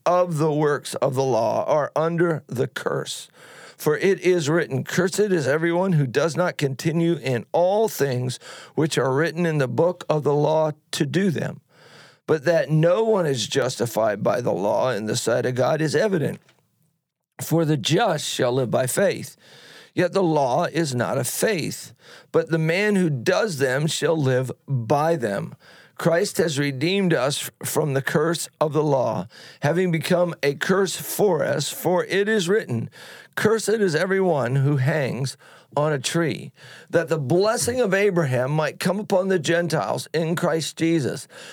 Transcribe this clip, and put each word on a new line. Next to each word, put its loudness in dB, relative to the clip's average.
of 0
the 0
works -2
of -2
the 0
law 0
are 0
under 0
the -2
curse. -8
For 0
it 0
is 2
written, 0
"Cursed 0
is 2
everyone 0
who 2
does 0
not 0
continue 0
in -4
all 2
things -2
which 0
are 2
written 0
in 0
the 0
book 0
of 0
the 2
law 2
to 0
do 0
them." -6
But 0
that 2
no 4
one 2
is -2
justified -2
by 2
the -2
law 0
in -4
the -2
sight 0
of -2
God 0
is 0
evident. -2
For 0
the 2
just 0
shall -2
live 0
by 0
faith. -2
Yet 0
the 2
law 2
is -2
not 0
of -2
faith, -4
but 0
the 2
man 2
who 2
does 0
them 2
shall 0
live 0
by 2
them. -4
Christ 0
has 0
redeemed 0
us 0
f-, -10
from 0
the 0
curse -2
of 0
the 2
law, 0
having 2
become 2
a 0
curse 0
for 0
us, -2
for 0
it -2
is 2
written, -2
"Cursed 0
is 2
everyone 0
who 2
hangs -2
on 2
a -2
tree," -4
that 0
the -2
blessing 2
of 2
Abraham 2
might -2
come 0
upon 2
the 4
Gentiles -2
in -2
Christ -2
Jesus, -2